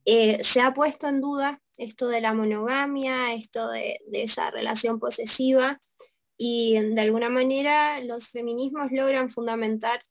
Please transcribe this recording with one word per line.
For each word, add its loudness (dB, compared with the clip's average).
eh, 6
se 2
ha 4
puesto 0
en 0
duda -4
esto -6
de 0
la 2
monogamia, -2
esto -6
de, -6
de -4
esa -4
relación -2
posesiva, 0
y 2
de 0
alguna 2
manera 2
los -10
feminismos -4
logran 2
fundamentar -2